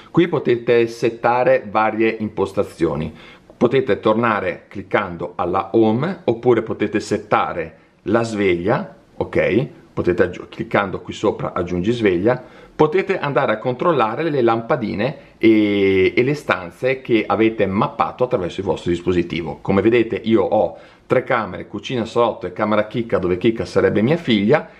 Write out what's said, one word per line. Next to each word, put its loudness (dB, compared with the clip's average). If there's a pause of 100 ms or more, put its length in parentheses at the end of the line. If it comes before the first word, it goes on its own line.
Qui 4
potete 2
settare 0
varie 0
impostazioni. -4 (240)
Potete 2
tornare 0
cliccando -6
alla -4
home, 2
oppure 2
potete -2
settare -4 (280)
la 0
sveglia, 0 (200)
ok? 0 (260)
Potete 0
aggiu-, -6
cliccando -4
qui -14
sopra -4
aggiungi -2
sveglia, 2 (320)
potete 0
andare 0
a -2
controllare -2
le 0
lampadine 0 (220)
e, 4
e 2
le 0
stanze -4
che 2
avete 2
mappato -2
attraverso -2
il -4
vostro -4
dispositivo. -2
Come 2
vedete 4
io 2
ho 0 (260)
tre 0
camere, -4
cucina, -6
salotto 0
e -10
camera 0
chicca, -2
dove 0
chicca 0
sarebbe 2
mia 2
figlia, 2 (100)